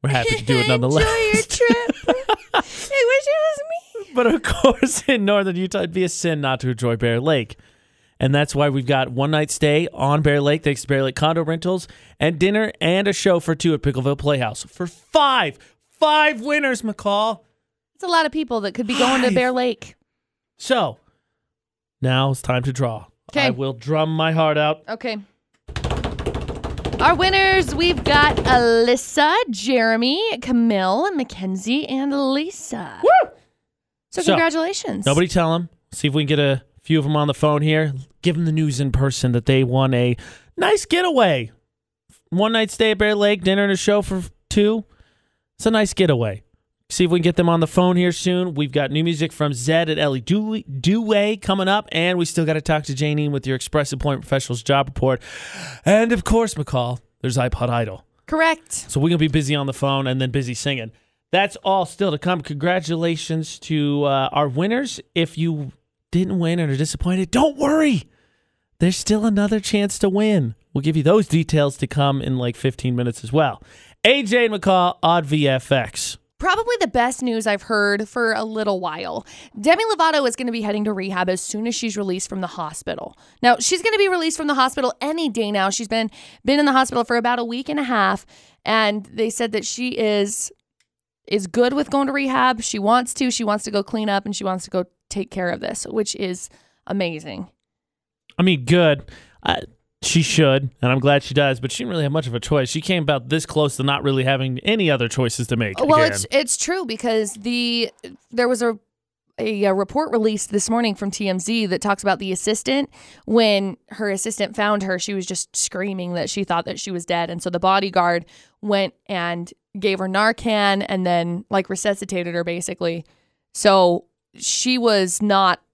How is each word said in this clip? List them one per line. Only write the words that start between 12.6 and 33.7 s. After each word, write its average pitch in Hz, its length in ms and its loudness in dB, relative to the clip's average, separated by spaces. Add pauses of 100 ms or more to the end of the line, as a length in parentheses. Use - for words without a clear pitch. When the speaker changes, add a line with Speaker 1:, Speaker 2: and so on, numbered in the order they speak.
Speaker 1:
and 185 280 2
a 202 60 0
show 180 260 4
for 160 160 -2
two 165 180 0
at 147 80 -2
Pickleville 135 360 0
Playhouse 131 460 -2
for - 220 -10
five, 254 720 0 (320)
five 302 520 2
winners, 277 420 -2
McCall. 208 560 -2 (560)
Speaker 2:
It's - 80 -14
a 370 40 -6
lot 330 200 2
of - 40 -4
people 240 300 -4
that 196 120 -4
could 240 140 -4
be 240 100 -4
going 262 240 2
to 247 80 2
Speaker 1:
Five. 196 60 0
Speaker 2:
Bear 254 160 2
Lake. 247 440 -4 (640)
Speaker 1:
So, 185 380 0 (1040)
now 131 300 2
it's 127 120 -6
time 127 200 0
to 135 100 -4
draw. 120 320 -4 (260)
Speaker 2:
Okay. 277 160 0
Speaker 1:
I - 40 2
will 135 220 -4
drum 156 420 -2
my 160 180 2
heart 156 240 2
out. 151 320 0
Speaker 2:
Okay. 226 280 -6 (1800)
Our 320 160 4
winners, 381 580 2
we've 330 300 0
got 294 340 4
Alyssa, 247 1000 2 (140)
Jeremy, 240 880 0
Camille, 233 720 2
Mackenzie, 226 760 -4
and 269 260 -4 (200)
Lisa. 285 680 -8
Speaker 1:
Woo! 679 260 4 (840)